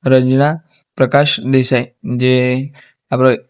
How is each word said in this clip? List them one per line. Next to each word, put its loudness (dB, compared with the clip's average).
રંજના 2
પ્રકાશ 0
દેસાઈ, 0
જે 0
આપણે 2